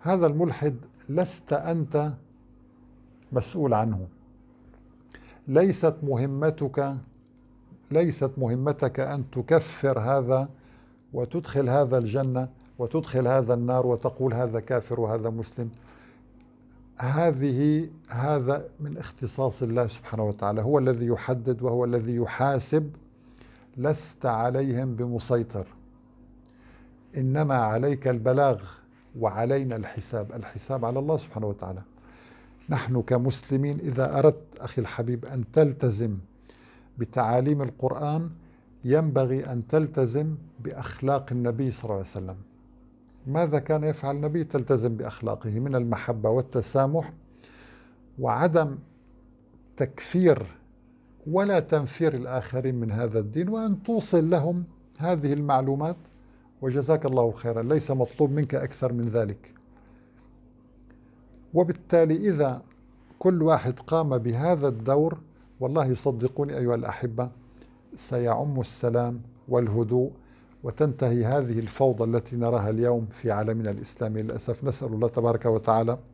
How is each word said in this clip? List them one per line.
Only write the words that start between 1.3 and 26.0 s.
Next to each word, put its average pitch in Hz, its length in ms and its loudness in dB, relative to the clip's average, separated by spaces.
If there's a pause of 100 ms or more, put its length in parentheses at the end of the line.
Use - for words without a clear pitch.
أنت 151 600 -2 (1200)
مسؤول 127 420 0
عنه. 107 320 0 (1400)
ليست 160 540 4
مهمتك، 139 960 -2 (920)
ليست 151 480 2
مهمتك 135 640 0
أن 135 300 -4
تكفر 139 680 2
هذا 131 500 2 (640)
وتدخل 135 560 -2
هذا 131 300 4
الجنة 127 500 -2 (300)
وتدخل 127 500 0
هذا 123 260 4
النار 123 320 2
وتقول: 123 480 0
"هذا 117 260 -2
كافر 117 400 -4
وهذا 113 300 -2
مسلم". 113 400 -8 (1300)
هذه، 147 920 2 (200)
هذا 135 600 0 (120)
من 147 180 -8
اختصاص - 640 -4
الله 120 240 2
سبحانه 110 380 -4
وتعالى، 104 380 -2
هو 139 160 4
الذي 123 280 2
يحدد 120 560 -2
وهو 123 220 0
الذي 120 320 0
يحاسب، 139 720 0 (840)
لست 143 500 -4
عليهم 123 680 0
بمسيطر، 117 720 -2 (1500)